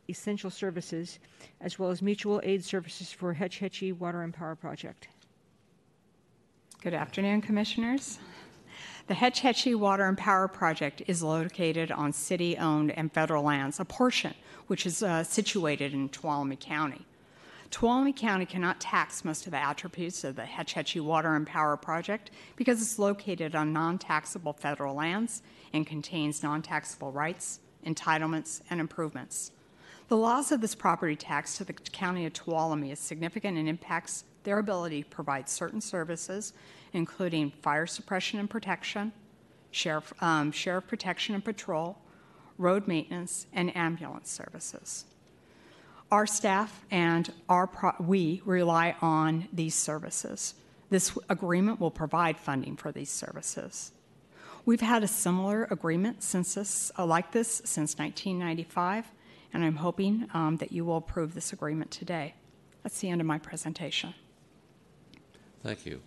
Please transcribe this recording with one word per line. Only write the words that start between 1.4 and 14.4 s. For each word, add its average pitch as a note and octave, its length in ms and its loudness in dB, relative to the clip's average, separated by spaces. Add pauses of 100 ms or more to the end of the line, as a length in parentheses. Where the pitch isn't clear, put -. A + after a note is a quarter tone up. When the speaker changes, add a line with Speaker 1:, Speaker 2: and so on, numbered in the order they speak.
Speaker 1:
as - 180 -8
well F#3 120 0
as F3+ 120 -2
mutual G#3 420 2
aid F#3+ 200 2
services F3 480 -6
for F3+ 220 -2
Hetch F#3 260 -4
Hetchy F#3+ 320 -4
Water F3 300 -4
and E3+ 120 -6
Power D#3+ 220 -8
Project. - 540 -12 (1700)
Speaker 2:
Good F3 120 -2
afternoon, G3 480 2
Commissioners. A3 760 0 (920)
The G3+ 60 -2
Hetch B3 260 4
Hetchy B3 340 4
Water G3 320 4
and F#3+ 120 4
Power F#3+ 320 4
Project D#3+ 580 0
is E3+ 160 0
located D#3+ 680 0
on D3 200 0
city-owned D#3+ 800 2
and D#3 200 -2
federal D#3 320 2
lands, C#3+ 360 2
a F#3 60 -4
portion - 480 2 (340)